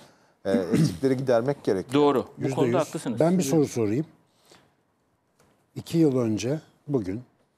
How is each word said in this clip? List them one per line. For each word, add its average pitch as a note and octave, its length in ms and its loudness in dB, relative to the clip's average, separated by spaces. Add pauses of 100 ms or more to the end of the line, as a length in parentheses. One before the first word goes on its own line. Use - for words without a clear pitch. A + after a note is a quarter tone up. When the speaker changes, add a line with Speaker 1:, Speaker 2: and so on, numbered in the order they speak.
(440)
Speaker 1:
e, G2+ 60 -2
Speaker 2:
<clears throat> F#2+ 220 0
Speaker 1:
eksikleri C3 440 0
gidermek B2+ 480 0
gerekiyor. B2+ 380 0
Speaker 2:
Doğru. C3+ 240 2 (120)
Bu - 40 -8
Speaker 3:
Yüzde C3 120 -4
Speaker 2:
konuda B2 240 2
Speaker 3:
yüz. D3+ 80 0
Speaker 2:
haklısınız. B2+ 340 -8
Speaker 3:
Ben F3 180 2
bir F3 40 0
soru C#3+ 240 2
sorayım. A#2+ 400 -2 (1700)
İki - 240 -4
yıl C#3 200 4
önce A#2 420 -2 (280)
bugün A2+ 340 -4 (360)